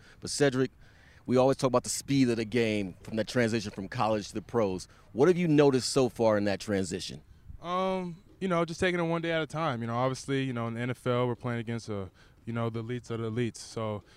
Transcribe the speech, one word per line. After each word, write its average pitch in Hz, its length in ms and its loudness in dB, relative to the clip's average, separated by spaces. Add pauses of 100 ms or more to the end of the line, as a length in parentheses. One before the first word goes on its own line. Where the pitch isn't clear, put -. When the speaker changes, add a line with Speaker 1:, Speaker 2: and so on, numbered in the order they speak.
(200)
Speaker 1:
But - 120 -10
Cedric, 131 400 2 (560)
we 123 100 4
always 131 200 6
talk 139 100 0
about 123 160 4
the 104 80 -6
speed 135 380 2
of 117 80 0
the 117 80 -2
game 107 580 0
from - 140 -6
that 107 100 -2
transition 113 420 0
from 98 180 -10
college 107 420 -2
to - 40 -18
the 107 80 -6
pros. 98 460 -2 (240)
What 123 160 4
have 180 100 4
you 175 100 2
noticed 143 420 6
so 123 200 2
far 110 280 2
in 101 80 0
that 98 140 0
transition? 95 600 -4 (400)
Speaker 2:
Um, 185 540 -4 (240)
you 190 80 -2
know, 170 180 2
just 165 140 -12
taking 180 200 2
it 175 40 0
one 165 180 0
day 165 100 -2
at 160 120 0
a 151 40 -4
time. 151 340 -2
You 117 60 -4
know, 117 100 -2
obviously, 131 460 0
you 135 100 -4
know, 117 140 -4
in 117 60 -4
the 113 60 -6
N 123 100 -2
F - 160 -8
L, 123 220 2
we're 120 80 -2
playing 117 240 -4
against 117 300 -6
a, 98 200 -6 (360)
you 117 80 -8
know, 117 180 -2
the 113 120 -6
elites 120 280 -8
of 113 80 -4
the 113 100 -4
elites. 110 280 -2
So, 107 440 -6 (140)